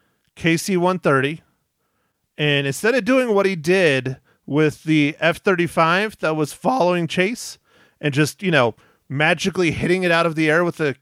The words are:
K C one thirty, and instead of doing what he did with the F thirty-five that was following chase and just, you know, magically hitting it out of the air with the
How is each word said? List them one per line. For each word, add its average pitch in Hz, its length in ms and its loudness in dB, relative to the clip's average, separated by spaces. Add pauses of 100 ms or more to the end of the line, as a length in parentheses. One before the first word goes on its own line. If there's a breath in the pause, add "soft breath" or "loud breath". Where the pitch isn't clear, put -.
(340)
K 165 240 0
C 190 180 -4
one 180 220 0
thirty, 147 460 0 (920)
and 143 300 0
instead 208 300 -2
of 220 100 -2
doing 247 300 2
what 196 100 4
he 190 100 -2
did 143 640 0 (300)
with 151 380 0
the 151 340 2
F 160 180 0
thirty-five 175 800 0
that 156 180 -2
was 151 160 -2
following 175 540 0
chase - 540 -4 (420 soft breath)
and 147 100 -2
just, 143 300 0
you 190 80 -2
know, 127 240 2 (340 soft breath)
magically 165 640 -2
hitting 160 320 -2
it 180 80 0
out 170 160 2
of 165 80 -4
the 156 160 0
air 165 140 2
with 170 140 -4
the 147 240 -2